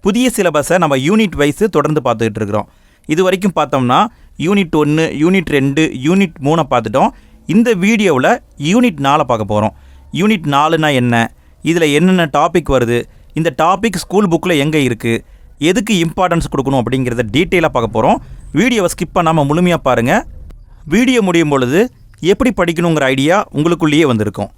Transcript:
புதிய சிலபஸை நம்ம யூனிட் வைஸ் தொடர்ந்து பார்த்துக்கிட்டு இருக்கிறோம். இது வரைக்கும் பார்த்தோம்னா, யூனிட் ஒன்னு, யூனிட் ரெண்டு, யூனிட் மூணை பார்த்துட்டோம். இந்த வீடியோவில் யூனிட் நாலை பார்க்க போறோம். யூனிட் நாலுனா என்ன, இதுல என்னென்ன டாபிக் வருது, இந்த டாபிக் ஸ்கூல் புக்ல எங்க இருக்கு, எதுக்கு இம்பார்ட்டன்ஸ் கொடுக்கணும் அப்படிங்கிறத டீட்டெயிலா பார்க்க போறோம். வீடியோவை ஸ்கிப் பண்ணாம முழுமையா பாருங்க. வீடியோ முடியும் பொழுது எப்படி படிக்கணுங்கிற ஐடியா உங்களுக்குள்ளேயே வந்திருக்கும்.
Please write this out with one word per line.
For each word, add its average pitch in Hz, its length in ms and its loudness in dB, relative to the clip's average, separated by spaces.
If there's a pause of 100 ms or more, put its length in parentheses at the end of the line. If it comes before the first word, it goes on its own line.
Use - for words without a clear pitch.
புதிய 226 340 0
சிலபஸை 165 420 0
நம்ம 151 200 2
யூனிட் 185 440 0
வைஸ் 147 220 0 (120)
தொடர்ந்து 151 300 0
பார்த்துக்கிட்டு 113 360 -2
இருக்கிறோம். 104 280 -4 (360)
இது 156 180 0
வரைக்கும் 185 320 0
பார்த்தோம்னா, 143 500 2 (320)
யூனிட் 175 440 0
ஒன்னு, 151 240 0 (160)
யூனிட் 180 280 2
ரெண்டு, 139 440 0 (100)
யூனிட் 185 400 0
மூணை 160 280 0
பார்த்துட்டோம். 123 380 0 (360)
இந்த 226 280 2
வீடியோவில் 185 680 2 (320)
யூனிட் 233 260 0
நாலை 139 260 0
பார்க்க 107 360 -2
போறோம். 107 120 -2 (460)
யூனிட் 190 280 0 (100)
நாலுனா 156 360 2
என்ன, 120 400 0 (300)
இதுல 160 300 2
என்னென்ன 175 440 2
டாபிக் 160 380 0
வருது, 120 280 0 (300)
இந்த 156 200 -2 (100)
டாபிக் 190 400 0
ஸ்கூல் 202 240 0
புக்ல 165 380 0
எங்க 156 120 0
இருக்கு, 117 480 -2 (320)
எதுக்கு 185 480 0
இம்பார்ட்டன்ஸ் 170 460 -2
கொடுக்கணும் 135 320 0
அப்படிங்கிறத 123 440 -2 (100)
டீட்டெயிலா 165 400 0
பார்க்க 113 240 -2
போறோம். 180 140 2 (360)
வீடியோவை 208 420 0
ஸ்கிப் - 240 -6
பண்ணாம 160 320 2
முழுமையா 175 260 2 (140)
பாருங்க. 127 360 0 (600)
வீடியோ 233 360 2
முடியும் 170 280 2
பொழுது 143 420 0 (400)
எப்படி 233 260 2
படிக்கணுங்கிற 170 440 0
ஐடியா 139 520 0
உங்களுக்குள்ளேயே 156 560 0
வந்திருக்கும். 104 480 -4